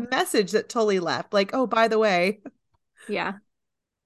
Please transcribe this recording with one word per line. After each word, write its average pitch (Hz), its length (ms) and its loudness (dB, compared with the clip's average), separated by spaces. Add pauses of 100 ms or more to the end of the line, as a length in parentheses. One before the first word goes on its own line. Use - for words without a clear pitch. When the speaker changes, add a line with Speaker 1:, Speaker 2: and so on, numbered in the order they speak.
Speaker 1:
a 240 60 -10
message 262 420 0
that - 160 -2
Tully 214 300 0
left, 151 340 -4
like, 202 220 0
"Oh, 262 140 0
by 226 180 2
the 220 120 2
way, 196 440 2 (640)
Speaker 2:
Yeah. 190 280 -6 (720)